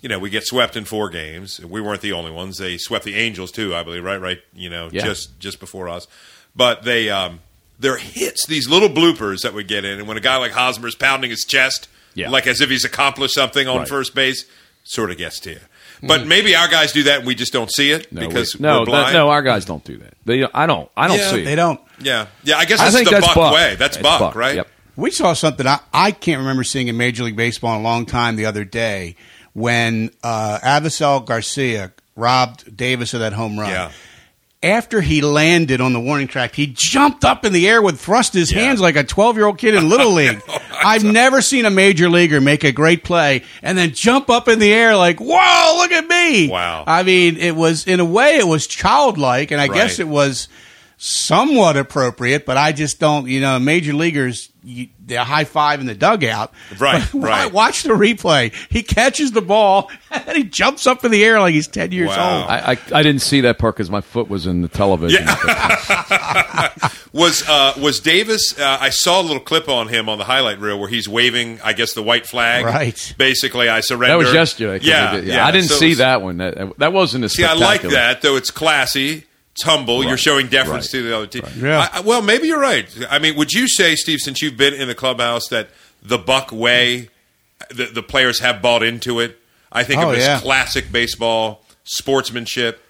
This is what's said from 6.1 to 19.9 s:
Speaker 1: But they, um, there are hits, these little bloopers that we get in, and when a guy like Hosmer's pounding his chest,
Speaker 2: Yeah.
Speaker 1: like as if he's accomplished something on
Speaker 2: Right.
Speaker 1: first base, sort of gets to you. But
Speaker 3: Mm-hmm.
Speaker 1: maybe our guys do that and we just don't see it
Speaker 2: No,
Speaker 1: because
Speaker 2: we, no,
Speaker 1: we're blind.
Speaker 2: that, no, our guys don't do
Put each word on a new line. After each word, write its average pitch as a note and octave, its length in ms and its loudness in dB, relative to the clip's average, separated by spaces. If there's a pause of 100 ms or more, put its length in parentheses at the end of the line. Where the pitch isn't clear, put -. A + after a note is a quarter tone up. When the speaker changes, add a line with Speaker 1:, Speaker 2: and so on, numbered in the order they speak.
Speaker 1:
But A#2+ 280 0
they, A#2 260 -2
um, F#2 300 -6 (400)
there C3 140 -2
are A#2+ 40 -6
hits, - 480 -8
these C#3+ 240 -6
little F#3 200 4
bloopers C3+ 520 0
that A2+ 140 -6
we G#2 80 -12
get G2+ 200 -6
in, G2 140 -8
and G#2 100 -14
when A2 100 -10
a G#2+ 40 -10
guy C3 160 0
like B2 140 -4
Hosmer's A#2+ 420 -4
pounding C3 380 -2
his A2 120 -8
chest, C3 440 -2 (260)
Speaker 2:
Yeah. F2+ 160 -10
Speaker 1:
like C3 160 0
as B2 160 0
if C3+ 80 0
he's B2+ 160 -2
accomplished C#3 480 -2
something C3+ 340 -2
on B2+ 120 -2
Speaker 2:
Right. D2 80 -8
Speaker 1:
first C3+ 260 -6
base, C3+ 320 -2 (380)
sort A2 260 -6
of F2+ 80 -10
gets E2 240 -10
to - 120 -14
you. - 60 -20 (440)
But D#3 180 2
Speaker 3:
Mm-hmm. D3+ 80 -10
Speaker 1:
maybe G3 260 4
our E3+ 120 2
guys D#3+ 240 2
do D3 120 2
that C#3+ 160 4
and A#2+ 80 -8
we B2+ 60 -2
just A#2+ 180 -6
don't A#2 200 -4
see C#3 180 0
it D#3 240 -4
Speaker 2:
No, F2 140 -8
Speaker 1:
because A2+ 280 -4
Speaker 2:
we, C#3 60 -12
no, C#3+ 200 2
Speaker 1:
we're A2+ 40 0
blind. C3 220 2
Speaker 2:
that, C#3 100 0
no, D3 120 4
our D3 120 2
guys A2+ 240 0
don't E2 180 -12
do B1+ 140 -16